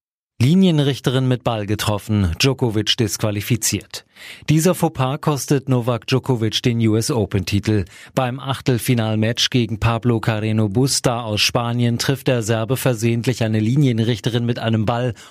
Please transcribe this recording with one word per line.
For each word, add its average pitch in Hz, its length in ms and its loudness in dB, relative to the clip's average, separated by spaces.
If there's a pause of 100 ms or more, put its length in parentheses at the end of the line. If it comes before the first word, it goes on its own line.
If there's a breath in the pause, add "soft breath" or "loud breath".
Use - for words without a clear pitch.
(400)
Linienrichterin 143 880 2
mit 127 160 0
Ball 110 220 -2
getroffen, 101 720 0
Djokovic 120 600 0
disqualifiziert. - 1080 -4 (440 loud breath)
Dieser 160 260 4
Fauxpas 143 460 -2
kostet 143 480 0
Novak 123 380 0
Djokovic 113 540 0
den 117 260 0
U 107 80 4
S 113 140 0
Open-Titel. 101 760 0 (280 loud breath)
Beim 127 260 -2
Achtelfinalmatch 120 1080 0
gegen 113 300 0
Pablo 117 400 0
Carreno 110 500 0
Busta 123 520 0
aus 107 200 -4
Spanien 120 560 0
trifft - 300 -2
der 123 160 2
Serbe 113 340 -2
versehentlich 117 680 0
eine 110 160 0
Linienrichterin 120 840 2
mit 117 140 -2
einem 113 260 0
Ball 120 300 -2 (140 loud breath)